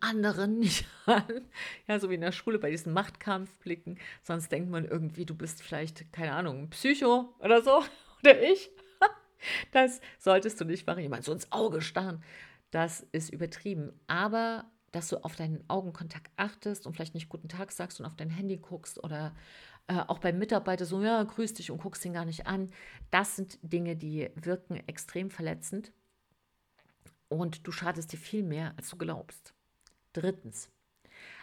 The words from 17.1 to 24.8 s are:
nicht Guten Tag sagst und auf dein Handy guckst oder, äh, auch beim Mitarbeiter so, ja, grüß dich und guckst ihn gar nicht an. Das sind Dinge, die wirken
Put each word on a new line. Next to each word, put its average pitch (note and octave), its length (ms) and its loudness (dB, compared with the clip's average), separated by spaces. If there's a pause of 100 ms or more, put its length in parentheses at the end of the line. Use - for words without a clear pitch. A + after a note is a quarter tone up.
nicht D#3+ 160 -10
Guten D#3+ 200 -12
Tag F#3+ 220 -10
sagst - 280 -10
und - 60 -10
auf D#3+ 100 -12
dein D#3+ 140 -8
Handy F#3+ 280 -4
guckst - 460 -14
oder, D#3 300 -6 (540)
äh, F3+ 80 -2
auch E3 240 -2
beim F3 180 0
Mitarbeiter G3 480 0
so, F#3 160 -2
ja, A3 220 4
grüß A3 300 -4
dich - 180 -10
und D#3+ 100 -8
guckst - 240 -10
ihn F3+ 80 -6
gar E3+ 120 -4
nicht D#3+ 200 -8
an. F#3+ 260 -4 (380)
Das G3 260 2
sind F#3+ 260 -8
Dinge, E3+ 340 -2
die D#3 400 -4
wirken F3 400 -4 (120)